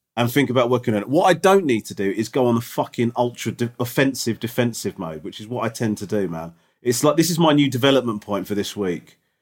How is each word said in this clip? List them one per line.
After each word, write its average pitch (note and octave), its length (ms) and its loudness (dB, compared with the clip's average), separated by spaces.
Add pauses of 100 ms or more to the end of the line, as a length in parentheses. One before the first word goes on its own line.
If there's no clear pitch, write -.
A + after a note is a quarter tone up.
(140)
and A#2 160 0
think C3 200 2
about A#2+ 180 2
working A#2+ 260 2
on G#2 60 0
it. G#2 80 -6
What D3+ 160 2
I F#3 80 6
don't F#3+ 320 4
need A2+ 220 0
to F#2+ 80 -12
do G2 160 -2
is G#2 180 -4
go B2+ 200 0
on A#2 100 4
a - 20 0
fucking - 560 -4
ultra A#2+ 360 -2
de-, A#2+ 280 -4
offensive, B2+ 580 -2
defensive A2+ 600 -4
mode, - 260 -10
which G2 160 -14
is G#2 60 -14
what A2+ 180 -6
I A#2 60 -2
tend A2 280 -2
to G2+ 80 -10
do, G2 220 -2
man. E2 240 -10 (300)
It's B2 200 -2
like, D3 140 4
this E3 140 2
is D#3+ 80 -2
my D#3 160 4
new C#3+ 160 4
development A#2+ 500 2
point F#2+ 260 -6
for G#2 80 -6
this G2 220 -4
week. F2+ 400 -6 (260)